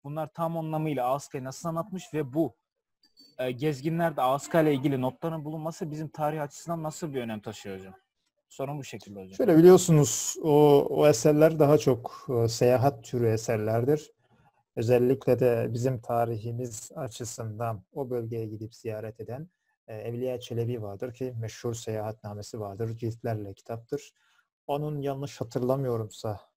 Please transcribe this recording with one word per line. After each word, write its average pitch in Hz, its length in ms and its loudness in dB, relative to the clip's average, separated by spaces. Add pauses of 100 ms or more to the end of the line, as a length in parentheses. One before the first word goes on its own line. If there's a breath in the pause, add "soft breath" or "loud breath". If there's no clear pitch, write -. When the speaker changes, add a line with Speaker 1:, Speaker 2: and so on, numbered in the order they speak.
Speaker 1:
bunlar 147 300 -10
tam 165 240 -4
anlamıyla 156 480 -2
Ağızka'yı 135 380 -4
nasıl 135 260 -10
anlatmış 180 440 -8
ve 147 200 -4
bu, 151 220 0 (840)
e, 127 140 -4
gezginlerde 151 720 -2
Ağızka 139 400 2
ile 156 120 4
ilgili 135 280 0
notların 151 440 -6
bulunması 156 460 -8
bizim 151 180 -10
tarih 156 320 -4
açısından 160 420 -8
nasıl 156 300 -8
bir 131 80 -4
önem 113 200 -8
taşıyor 104 360 -12
hocam? 95 160 -16 (560)
Sorun 139 280 -8
bu 139 60 -12
şekilde 101 360 -16
hocam. - 140 -16
Speaker 2:
Şöyle 202 240 6
biliyorsunuz, 170 840 8
o, 147 460 8
o 151 180 6
eserler 151 520 6
daha 151 180 6
çok, 127 520 0
e, 117 180 2
seyahat 123 560 2
türü 120 240 -2
eserlerdir. 113 840 0 (640)
Özellikle 123 640 2
de 120 300 2
bizim 120 320 -2
tarihimiz 117 920 -6
açısından 113 880 -8 (100)
o 139 160 -8
bölgeye 113 360 -6
gidip 107 300 -12
ziyaret 110 440 -10
eden, 117 300 -12 (380)
e, 113 80 -14
Evliya 120 440 -6
Çelebi 117 420 -4
vardır 107 320 -10
ki 127 260 -8
meşhur 113 340 -8
seyahatnamesi 110 840 -8
vardır, 107 380 -8
ciltlerle 113 560 -6
kitaptır. - 600 -10 (540)
Onun 147 340 -4
yanlış 139 400 -6
hatırlamıyorumsa 120 1000 -4 (180)